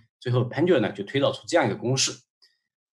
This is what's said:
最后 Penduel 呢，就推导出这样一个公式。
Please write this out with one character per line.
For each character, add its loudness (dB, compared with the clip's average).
最 -4
后 2
Penduel 2
呢， -2
就 -8
推 -4
导 2
出 -12
这 0
样 2
一 0
个 -4
公 -2
式。 0